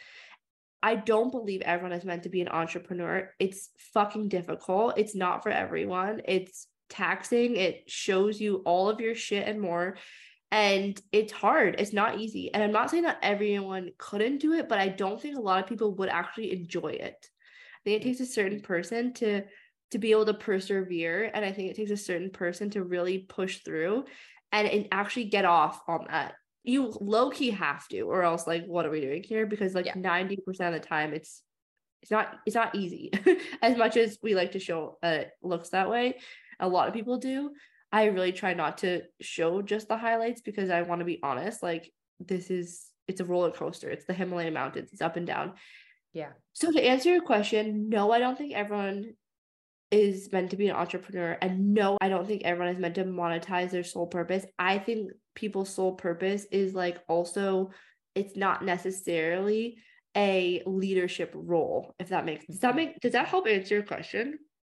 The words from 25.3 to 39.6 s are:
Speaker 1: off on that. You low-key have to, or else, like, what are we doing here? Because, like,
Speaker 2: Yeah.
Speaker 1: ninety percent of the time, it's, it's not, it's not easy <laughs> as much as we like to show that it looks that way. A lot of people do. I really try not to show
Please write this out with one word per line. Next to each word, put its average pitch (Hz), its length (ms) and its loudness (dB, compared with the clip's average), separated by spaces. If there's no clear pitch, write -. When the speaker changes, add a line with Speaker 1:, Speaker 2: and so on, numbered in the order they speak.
Speaker 1:
off 165 420 4
on 160 220 -2
that. 151 240 -2
You 247 360 0
low-key 240 480 2
have 165 400 -2
to, 101 140 -4
or 160 200 2
else, 170 240 2
like, 170 180 0
what 170 200 0
are 151 40 -2
we 156 120 -2
doing 143 200 -2
here? 220 240 -2
Because, 202 300 -2
like, 185 120 0
Speaker 2:
Yeah. - 100 -6
Speaker 1:
ninety 185 400 0
percent 185 360 -2
of 156 80 -4
the - 60 -14
time, 156 260 0
it's, - 280 -10
it's - 80 -12
not, 214 360 0
it's 220 100 0
not 226 180 2
easy - 380 -6
<laughs> - 240 -10
as 240 140 6
much 226 220 4
as 226 260 4
we 214 100 2
like 185 200 2
to 190 60 -4
show 165 420 -6
that 165 180 2
it - 120 -8
looks 175 300 -4
that 190 180 2
way. 240 300 0
A 185 80 2
lot 180 180 4
of 185 60 -2
people 233 240 -2
do. 269 340 -4
I 214 140 6
really 185 260 2
try 185 220 -2
not 160 240 -2
to 180 240 0
show 170 420 -2